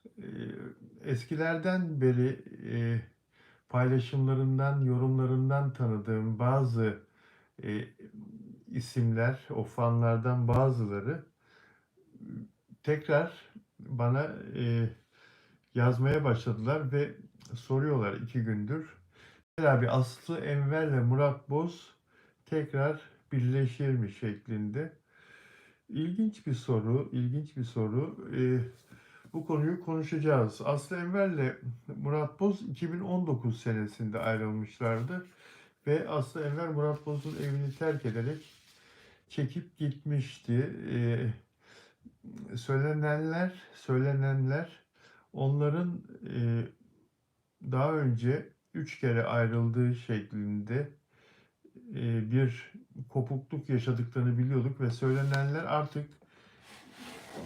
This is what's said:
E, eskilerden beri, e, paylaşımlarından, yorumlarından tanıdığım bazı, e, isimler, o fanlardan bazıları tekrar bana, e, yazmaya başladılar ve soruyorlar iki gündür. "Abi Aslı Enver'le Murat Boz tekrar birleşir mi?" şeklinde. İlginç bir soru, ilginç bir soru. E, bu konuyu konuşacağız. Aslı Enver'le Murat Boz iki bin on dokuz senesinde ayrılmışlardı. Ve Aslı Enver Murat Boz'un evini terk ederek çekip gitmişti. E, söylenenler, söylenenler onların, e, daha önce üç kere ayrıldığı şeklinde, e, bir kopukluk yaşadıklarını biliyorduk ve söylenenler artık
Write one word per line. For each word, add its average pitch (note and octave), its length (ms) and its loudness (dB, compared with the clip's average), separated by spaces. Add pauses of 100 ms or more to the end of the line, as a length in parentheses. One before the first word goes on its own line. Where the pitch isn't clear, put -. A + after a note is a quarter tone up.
(180)
E, - 80 -14 (800)
eskilerden D#3+ 960 0
beri, B2+ 440 4 (260)
e, A#2 300 0 (680)
paylaşımlarından, C3 1160 2
yorumlarından C3 880 4
tanıdığım A2 640 0
bazı, A#2 600 4 (640)
e, G#2+ 220 -4 (840)
isimler, A#2+ 720 0 (120)
o A2+ 140 -4
fanlardan A#2 840 2
bazıları A#2+ 760 2 (1600)
tekrar D3 500 2 (460)
bana, B2+ 580 0 (200)
e, A#2 320 2 (840)
yazmaya B2+ 500 4
başladılar B2 680 0
ve C#3+ 220 0 (400)
soruyorlar C3 580 0
iki A#2 300 -4
gündür. A2 540 -4 (640)
"Abi C3 300 6
Aslı B2+ 480 0
Enver'le C#3+ 640 2
Murat C#3 480 2
Boz E3 440 -2 (520)
tekrar D3+ 540 0 (320)
birleşir C3+ 560 2
mi?" A#2 220 2
şeklinde. G#2+ 800 -4 (960)
İlginç G3 580 -2
bir C#3 80 0
soru, A#2+ 580 0
ilginç B2+ 440 -2
bir B2+ 80 -2
soru. A2+ 720 -2
E, B2+ 240 2 (720)
bu D#3+ 140 -6
konuyu D#3+ 380 0
konuşacağız. D3+ 800 2
Aslı C#3+ 320 -2
Enver'le F3 600 0 (400)
Murat D3 440 -2
Boz G3 220 2
iki D#3+ 300 -6
bin F3 80 -4
on F3+ 260 0
dokuz A#2 340 0
senesinde G#2+ 580 -4
ayrılmışlardı. A2+ 1080 -2 (600)
Ve D3+ 220 2
Aslı D3+ 360 -4
Enver D#3 240 -4
Murat D3 380 -2
Boz'un D3+ 360 -6
evini C#3+ 360 -2
terk D3+ 280 0
ederek A#2 560 -6 (640)
çekip - 500 -4
gitmişti. C#3 920 0 (200)
E, A#2+ 60 0 (1600)
söylenenler, D3+ 960 0 (220)
söylenenler C3+ 1120 0 (460)
onların, D3 680 0 (360)
e, A#2 280 2 (1000)
daha C3+ 300 0
önce B2+ 560 0 (260)
üç - 260 -8
kere A#2 240 2
ayrıldığı A#2 720 2
şeklinde, G#2+ 960 -4 (1040)
e, A2+ 360 -2
bir B2+ 420 2 (360)
kopukluk C3+ 600 -4
yaşadıklarını A#2+ 720 2
biliyorduk C3 420 2
ve A#2+ 100 2
söylenenler C#3 720 0
artık D3 460 -2 (1400)